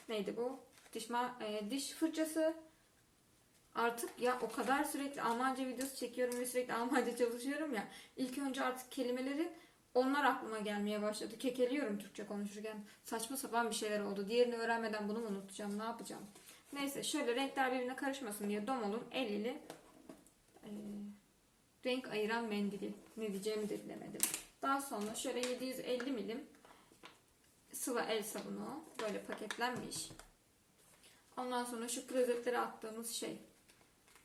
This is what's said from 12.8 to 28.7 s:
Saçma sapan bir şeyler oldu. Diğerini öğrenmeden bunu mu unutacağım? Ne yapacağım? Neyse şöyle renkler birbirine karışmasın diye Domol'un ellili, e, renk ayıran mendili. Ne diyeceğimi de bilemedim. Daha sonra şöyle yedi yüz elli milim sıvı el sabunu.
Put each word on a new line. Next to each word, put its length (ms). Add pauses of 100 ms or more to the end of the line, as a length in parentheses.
Saçma 320
sapan 340
bir 40
şeyler 260
oldu. 280
Diğerini 280
öğrenmeden 520
bunu 120
mu 60
unutacağım? 520
Ne 60
yapacağım? 380 (500)
Neyse 300
şöyle 320
renkler 380
birbirine 240
karışmasın 520
diye 180
Domol'un 460
ellili, 460 (1040)
e, 60 (1120)
renk 240
ayıran 360
mendili. 500 (220)
Ne 160
diyeceğimi 360
de 160
bilemedim. 360 (420)
Daha 180
sonra 340
şöyle 340
yedi 160
yüz 160
elli 320
milim 340 (1300)
sıvı 280
el 220
sabunu. 640 (180)